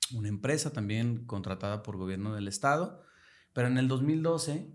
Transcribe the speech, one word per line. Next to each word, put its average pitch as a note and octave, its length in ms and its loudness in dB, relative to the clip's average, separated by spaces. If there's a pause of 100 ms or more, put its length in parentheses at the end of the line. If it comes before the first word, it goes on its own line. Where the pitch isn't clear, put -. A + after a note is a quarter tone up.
(140)
una G#2+ 140 -2
empresa C3+ 460 0
también A2+ 520 0
contratada G2+ 580 -4
por G2 140 -8
gobierno F#2+ 360 -2
del G2+ 140 -4
estado, C#3+ 540 0 (520)
pero B2 140 2
en B2+ 100 4
el C3 100 4
dos C3 140 2
mil D#3 220 4
doce D#3+ 520 0